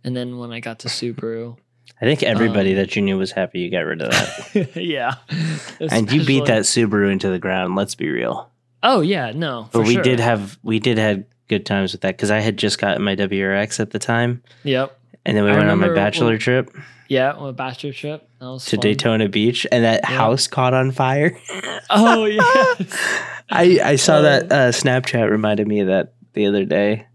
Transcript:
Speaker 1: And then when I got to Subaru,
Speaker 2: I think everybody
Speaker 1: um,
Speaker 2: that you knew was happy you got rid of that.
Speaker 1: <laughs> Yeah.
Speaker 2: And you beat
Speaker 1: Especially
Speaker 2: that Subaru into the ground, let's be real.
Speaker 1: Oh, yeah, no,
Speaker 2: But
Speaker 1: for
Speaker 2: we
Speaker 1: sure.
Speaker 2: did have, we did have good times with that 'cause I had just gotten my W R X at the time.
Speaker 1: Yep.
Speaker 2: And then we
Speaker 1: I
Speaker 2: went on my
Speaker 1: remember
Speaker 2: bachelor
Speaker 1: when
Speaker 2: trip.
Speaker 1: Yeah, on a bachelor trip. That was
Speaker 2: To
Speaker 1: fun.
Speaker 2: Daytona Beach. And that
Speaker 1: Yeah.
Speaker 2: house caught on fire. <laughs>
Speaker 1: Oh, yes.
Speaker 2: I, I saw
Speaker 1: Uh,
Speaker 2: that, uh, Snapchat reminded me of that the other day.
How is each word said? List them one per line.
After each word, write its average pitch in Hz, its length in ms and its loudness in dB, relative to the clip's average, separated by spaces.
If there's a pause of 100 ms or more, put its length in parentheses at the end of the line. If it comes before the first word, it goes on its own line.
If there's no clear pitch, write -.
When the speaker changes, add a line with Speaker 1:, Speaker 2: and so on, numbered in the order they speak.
Speaker 1:
And 127 120 -6
then 123 220 -10
when 120 140 -12
I 117 80 -12
got 113 200 -12
to 123 80 -12
Subaru, 117 680 -8 (440)
Speaker 2:
I - 40 -6
think 143 200 2
everybody 104 480 2
Speaker 1:
um, 95 60 2
Speaker 2:
that 95 180 0
you 104 60 0
knew 98 140 0
was 95 140 -2
happy 92 300 -4
you 87 100 -4
got 92 160 -2
rid 78 160 -4
of 60 80 -2
that. - 680 -4
Speaker 1:
<laughs> - 0 -
Yeah. 143 380 -4 (680)
Speaker 2:
And 113 320 0
you 143 120 2
beat 135 180 2
Speaker 1:
Especially 139 40 -2
Speaker 2:
that 110 180 2
Subaru 104 480 2
into 95 180 -2
the 92 80 -2
ground, 92 380 -2
let's 98 180 -4
be - 160 -6
real. 58 400 -6 (320)
Speaker 1:
Oh, 240 180 4
yeah, 151 340 -2
no, 131 380 -8
Speaker 2:
But 113 100 4
Speaker 1:
for 107 40 4
Speaker 2:
we 117 80 6
Speaker 1:
sure. 165 80 2
Speaker 2:
did 127 180 2
have, 110 440 -2
we 110 160 -2
did 113 180 0
have 104 260 0 (240)
good 101 160 -2
times 98 280 -2
with 98 100 -12
that 95 160 -4
'cause 104 120 -2
I 107 100 2
had 107 160 -2
just 104 240 -2
gotten 101 240 0
my 101 100 0
W 98 320 -2
R 98 80 0
X 101 260 -4
at 107 120 -4
the 107 80 -6
time. 120 420 -2 (220)
Speaker 1:
Yep. 135 340 -2 (260)
Speaker 2:
And - 120 0
then 104 80 2
we 104 60 2
Speaker 1:
I 104 60 4
Speaker 2:
went 104 140 4
on - 80 2
my - 80 4
Speaker 1:
remember - 80 2
Speaker 2:
bachelor 104 380 2
Speaker 1:
when 110 80 0
Speaker 2:
trip. 123 300 0 (380)
Speaker 1:
Yeah, 135 240 2
on 143 160 -10
a 131 40 -10
bachelor 131 400 -10
trip. 147 360 -12 (120)
That 127 60 -16
was 131 200 -12
Speaker 2:
To 123 100 -2
Speaker 1:
fun. - 60 -2
Speaker 2:
Daytona 110 460 2
Beach. 107 420 0
And 117 140 4
that 113 180 4
Speaker 1:
Yeah. 127 140 -2
Speaker 2:
house 123 320 2
caught 127 260 0
on 131 160 2
fire. 139 480 -2 (100)
<laughs> - 0 - (400)
Speaker 1:
Oh, 226 360 4
yes. 480 520 4 (720)
Speaker 2:
I, 180 340 6
I 143 120 2
saw 151 220 4
Speaker 1:
Uh, 151 60 6
Speaker 2:
that, 143 200 4 (100)
uh, 131 200 4
Snapchat 127 580 0
reminded 107 380 0
me 104 120 0
of 98 60 0
that 95 280 0 (180)
the 104 140 0
other 101 180 0
day. 104 500 0